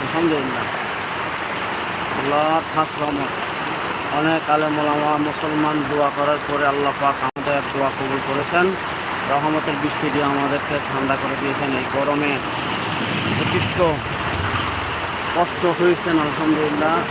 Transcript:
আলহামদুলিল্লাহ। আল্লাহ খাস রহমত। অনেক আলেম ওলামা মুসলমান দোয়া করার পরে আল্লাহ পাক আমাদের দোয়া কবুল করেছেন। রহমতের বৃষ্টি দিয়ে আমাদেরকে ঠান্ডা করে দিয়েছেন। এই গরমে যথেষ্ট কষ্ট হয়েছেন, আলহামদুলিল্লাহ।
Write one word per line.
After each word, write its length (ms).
আলহামদুলিল্লাহ। 600
আল্লাহ 300
খাস 200
রহমত। 300
অনেক 220
আলেম 280
ওলামা 300
মুসলমান 500
দোয়া 280
করার 300
পরে 260
আল্লাহ 280
পাক 140
আমাদের 360
দোয়া 260
কবুল 220
করেছেন। 360
রহমতের 480
বৃষ্টি 320
দিয়ে 200
আমাদেরকে 420
ঠান্ডা 320
করে 200
দিয়েছেন। 280
এই 60
গরমে 360
যথেষ্ট 400
কষ্ট 280
হয়েছেন, 360
আলহামদুলিল্লাহ। 680